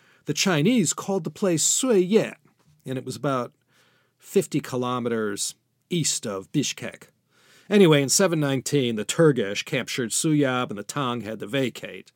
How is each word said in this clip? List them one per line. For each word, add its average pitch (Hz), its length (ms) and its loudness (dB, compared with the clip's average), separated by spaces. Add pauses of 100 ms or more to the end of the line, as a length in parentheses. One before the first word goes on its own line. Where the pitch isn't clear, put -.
(240)
The 151 100 -4
Chinese 185 580 2
called 196 320 -4
the 165 60 -8
place 170 340 0
Suiye, 185 720 2 (520)
and 131 120 -6
it 127 60 -10
was 123 120 -8
about 127 360 -4 (680)
fifty - 420 -2
kilometers 120 960 -4 (340)
east 156 360 -2
of 98 260 -8
Bishkek. - 560 -6 (640)
Anyway, 165 320 8
in 135 60 0
seven 170 300 2
nineteen, 135 580 0
the 104 80 -6
Turgesh 120 600 2
captured 120 460 -4
Suyab 131 600 0
and 104 80 -8
the 101 60 -10
Tang 123 380 -6
had 104 180 -10
to 104 60 -10
vacate. 107 680 -6